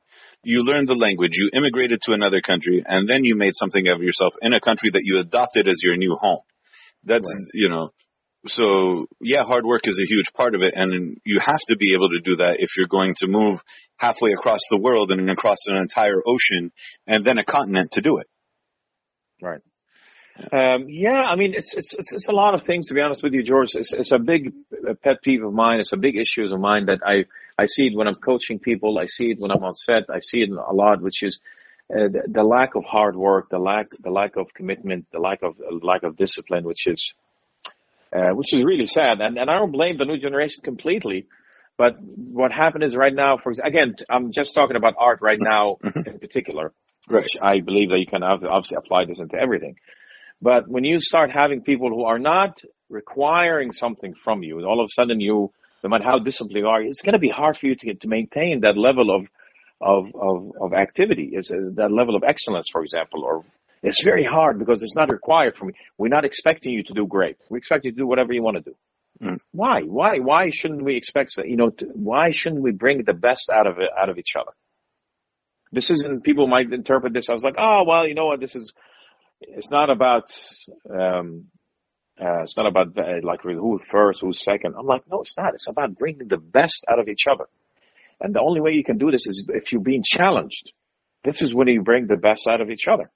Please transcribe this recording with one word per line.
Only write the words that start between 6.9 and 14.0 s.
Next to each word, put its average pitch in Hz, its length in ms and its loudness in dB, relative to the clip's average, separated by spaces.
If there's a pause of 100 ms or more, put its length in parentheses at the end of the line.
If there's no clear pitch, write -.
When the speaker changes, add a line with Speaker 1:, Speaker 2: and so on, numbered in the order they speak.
Speaker 1:
That's, 113 320 2
Speaker 2:
Right. 98 260 -8
Speaker 1:
you 101 80 4
know, 82 220 -6 (560)
so, 95 600 2 (140)
yeah, 131 220 0
hard 120 220 0
work 117 220 0
is 98 120 4
a 98 80 0
huge 101 260 0
part 123 220 0
of 92 80 -2
it, 92 120 2
and 92 500 -4
you 104 160 0
have 151 280 0
to 113 80 2
be 98 180 2
able 92 160 4
to 85 100 -2
do 87 160 -2
that 87 240 0
if 92 160 -4
you're 92 100 0
going 95 320 0
to 95 80 2
move 101 340 2 (380)
halfway 117 340 2